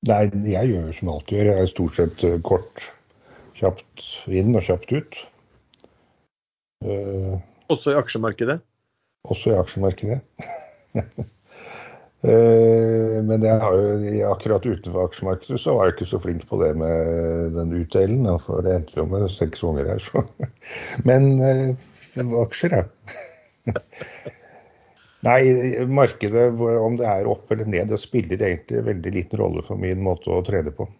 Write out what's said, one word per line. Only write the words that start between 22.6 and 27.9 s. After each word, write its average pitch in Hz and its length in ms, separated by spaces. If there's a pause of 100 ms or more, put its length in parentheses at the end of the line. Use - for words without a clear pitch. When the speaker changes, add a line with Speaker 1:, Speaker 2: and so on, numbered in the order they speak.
Speaker 1:
ja. - 960
<laughs> - 80 (1400)
Nei, 123 140 (500)
markedet, 120 560 (140)
hvor, 117 260
om 120 160
det 113 80
er 98 240
opp - 160
eller 107 160
ned, 104 240